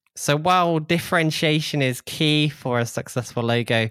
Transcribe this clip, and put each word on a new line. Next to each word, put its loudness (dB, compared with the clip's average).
So 0
while 2
differentiation 0
is 0
key 0
for -2
a 0
successful -6
logo, 0